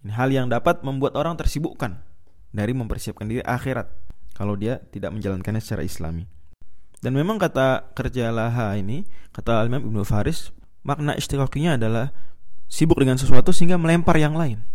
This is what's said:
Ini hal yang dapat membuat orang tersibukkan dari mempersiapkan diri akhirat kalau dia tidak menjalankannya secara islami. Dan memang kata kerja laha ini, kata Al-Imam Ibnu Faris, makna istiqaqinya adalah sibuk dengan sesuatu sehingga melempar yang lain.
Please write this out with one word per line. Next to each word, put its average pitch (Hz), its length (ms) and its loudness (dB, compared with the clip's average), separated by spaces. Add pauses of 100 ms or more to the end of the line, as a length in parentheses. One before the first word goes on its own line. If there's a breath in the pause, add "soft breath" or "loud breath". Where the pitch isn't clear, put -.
Ini 104 120 -12
hal 127 160 -2
yang 131 160 -2
dapat 123 360 0
membuat 135 360 -4
orang 165 160 -6
tersibukkan 143 640 -4 (560)
dari 104 160 -4
mempersiapkan 110 560 -8
diri 113 160 -6
akhirat 123 440 -6 (480)
kalau 101 240 -4
dia 110 320 -6
tidak 95 240 -10
menjalankannya 101 480 -6
secara - 240 -6
islami. 82 400 -6 (720)
Dan 131 160 -4
memang 180 220 -2
kata 135 580 -2
kerja 117 380 -6
laha 113 420 -4
ini, 101 300 -4 (240 soft breath)
kata 113 320 -2
Al-Imam 117 180 -2
Ibnu 107 240 -4
Faris, 110 460 -2 (320)
makna 147 320 -6
istiqaqinya 139 640 -4
adalah 113 320 -2 (560 soft breath)
sibuk 156 320 2
dengan 131 180 4
sesuatu 135 380 12
sehingga 175 240 10
melempar 165 400 2
yang 151 160 2
lain. 160 260 -2 (160)